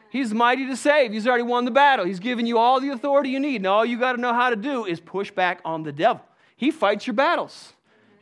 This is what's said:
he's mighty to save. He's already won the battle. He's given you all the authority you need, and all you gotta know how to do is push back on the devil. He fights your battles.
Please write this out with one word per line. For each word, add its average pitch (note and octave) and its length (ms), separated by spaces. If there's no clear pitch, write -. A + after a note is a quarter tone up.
he's A#3+ 240
mighty B3 340
to C4 100
save. C#4+ 360
He's G#3+ 140
already B3 160
won A#3+ 240
the B3+ 40
battle. C4 360
He's F#3 140
given A#3 260
you A#3 100
all B3 240
the C#4 80
authority C#4 400
you C4 100
need, C#4 180
and F#3+ 100
all G#3 180
you A#3+ 140
gotta B3 200
know A#3+ 140
how A#3+ 160
to A#3 80
do A#3 300
is E3+ 120
push G3 320
back F#3 320
on D#3+ 200
the D3+ 100
devil. G#3+ 320
He C4+ 140
fights G#3 360
your B3 60
battles. C4+ 640